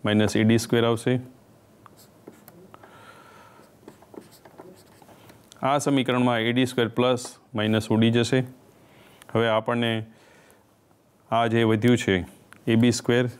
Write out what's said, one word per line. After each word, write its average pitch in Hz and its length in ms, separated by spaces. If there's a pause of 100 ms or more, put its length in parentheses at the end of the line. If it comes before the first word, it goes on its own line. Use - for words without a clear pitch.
માઇનસ 107 320
એ 110 80
ડી 113 140
સ્ક્વેર 117 260
આવશે. 117 360 (4000)
આ 139 160
સમીકરણમાં 123 600
એ 117 120
ડી 127 140
સ્ક્વેર 120 220
પ્લસ 123 500 (160)
માઇનસ 110 360
ઉડી 113 200
જશે. 120 340 (920)
હવે 113 140
આપણને 113 580 (1200)
આ 117 160
જે 117 180
વધ્યું 113 320
છે 95 280 (420)
એ 113 80
બી 117 180
સ્ક્વેર 120 480